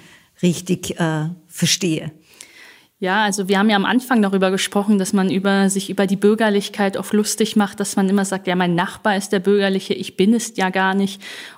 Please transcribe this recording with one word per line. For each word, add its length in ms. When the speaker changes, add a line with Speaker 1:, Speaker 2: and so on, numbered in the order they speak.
Speaker 1:
richtig, 600
äh, 300
verstehe. 640
Speaker 2:
Ja, 240
also 240
wir 100
haben 120
ja 40
am 100
Anfang 380
darüber 300
gesprochen, 460
dass 140
man 160
über, 420
sich 200
über 160
die 100
Bürgerlichkeit 800
oft 160
lustig 440
macht, 240
dass 160
man 120
immer 160
sagt, 220
„Ja, 80
mein 220
Nachbar 400
ist 140
der 100
Bürgerliche, 540
ich 220
bin 180
es 220
ja 140
gar 240
nicht.“ 260